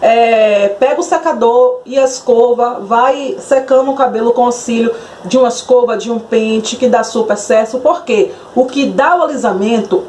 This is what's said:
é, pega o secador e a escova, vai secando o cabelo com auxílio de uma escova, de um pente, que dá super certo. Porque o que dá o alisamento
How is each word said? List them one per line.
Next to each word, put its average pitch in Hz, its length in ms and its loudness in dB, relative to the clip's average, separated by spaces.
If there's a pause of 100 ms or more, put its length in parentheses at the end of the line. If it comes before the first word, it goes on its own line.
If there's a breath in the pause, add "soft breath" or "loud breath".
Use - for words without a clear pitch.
é, 220 680 2
pega 277 320 0
o 349 40 -2
secador 254 800 0
e 254 140 -4
a 269 60 2
escova, 240 760 0
vai 254 600 0
secando 269 500 0
o 262 60 -4
cabelo 233 360 0
com 240 120 2
auxílio 233 500 -2 (300 loud breath)
de 185 120 -2
uma 254 120 4
escova, 240 480 0
de 208 120 -8
um 226 120 -4
pente, 220 560 -2
que 254 100 0
dá 226 160 2
super 214 340 -2
certo. - 420 -2
Porque 269 520 0 (240 loud breath)
o 254 100 2
que 277 220 -2
dá 277 300 0
o 339 80 2
alisamento 214 840 -2